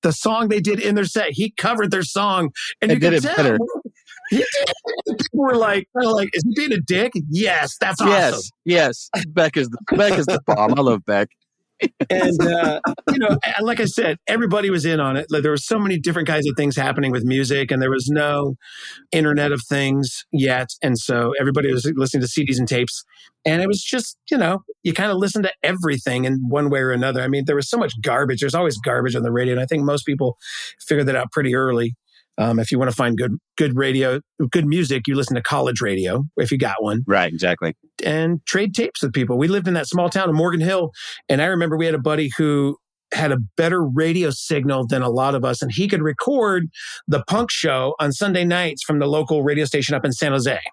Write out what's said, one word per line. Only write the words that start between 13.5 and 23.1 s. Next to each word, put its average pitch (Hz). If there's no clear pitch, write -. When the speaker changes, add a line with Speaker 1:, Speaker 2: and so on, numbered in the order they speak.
Speaker 1:
like 233
I 226
said, 180
everybody 208
was 165
in 160
on 135
it. 147
Like, 151
there 151
were 151
so 220
many 196
different 165
kinds 156
of 135
things 143
happening 139
with 123
music, 135
and 131
there 131
was 131
no 147
internet 147
of 135
things 139
yet. 127
And 131
so 120
everybody 139
was 127
listening 131
to 123
C 151
Ds 131
and 120
tapes. 123